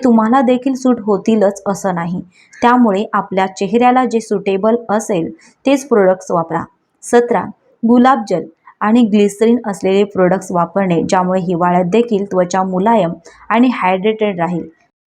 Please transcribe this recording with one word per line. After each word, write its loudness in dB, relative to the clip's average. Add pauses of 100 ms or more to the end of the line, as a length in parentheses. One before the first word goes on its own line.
तुम्हाला 2
देखील 0
सूट -2
होतीलच 0
असं -4
नाही. -6 (320)
त्यामुळे 2 (100)
आपल्या -2
चेहऱ्याला 0
जे -2
सुटेबल -2 (140)
असेल, -2 (340)
तेच 0
प्रॉडक्ट्स 2
वापरा. -4 (400)
सतरा, 0 (400)
गुलाब 4
जल -2 (380)
आणि 2
ग्लिसरीन 2
असलेले 0
प्रॉडक्ट्स 0
वापरणे, 0
ज्यामुळे 0
हिवाळ्यात 0
देखील 0
त्वचा -2
मुलायम 0 (360)
आणि 2
हायड्रेटेड -2
राहील. -4 (400)